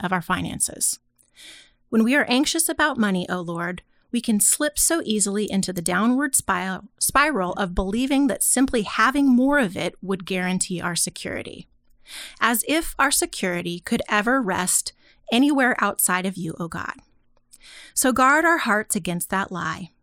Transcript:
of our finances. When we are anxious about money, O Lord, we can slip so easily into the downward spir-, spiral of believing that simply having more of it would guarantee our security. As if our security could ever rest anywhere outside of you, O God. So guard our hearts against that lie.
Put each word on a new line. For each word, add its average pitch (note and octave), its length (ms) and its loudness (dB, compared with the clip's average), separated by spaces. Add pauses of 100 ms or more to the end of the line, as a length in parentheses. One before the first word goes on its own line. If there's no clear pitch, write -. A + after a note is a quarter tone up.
of F#3 100 -2
our F3+ 100 0
finances. - 760 -4 (920)
When A3+ 120 4
we B3 140 2
are C#4 120 4
anxious C#4+ 400 2
about D4+ 300 0
money, F#3+ 300 0
O F3+ 140 -4
Lord, E3+ 400 -6 (340)
we A#3 60 -2
can G#3 180 2
slip - 380 2
so - 260 2
easily G#3 480 0
into F#3 220 0
the F3 80 -6
downward A#3+ 520 2
spir-, F#3 460 -2 (180)
spiral C4 540 2
of F3+ 220 -4
believing B3+ 540 2
that - 140 -2
simply - 380 2
having B3+ 480 2
more C4 300 6
of G3 180 0
it E3+ 240 -4
would F#3 240 -4
guarantee F3+ 560 -2
our F3 160 -4
security. - 720 -6 (720)
As A3+ 260 0
if D#4+ 320 -2
our C#4 120 2
security F3 680 -4
could A#3 300 -2
ever A#3 320 2
rest F#3 540 -2 (360)
anywhere C4 540 4
outside F#3 400 0
of F#3 140 -6
you, D#3+ 200 -8
O E3+ 80 -6
God. - 280 -10 (1000)
So - 180 2
guard C4+ 360 4
our E4 100 6
hearts G#3+ 400 0
against F3 320 -4
that F#3+ 240 -4
lie. E3+ 380 -8 (120)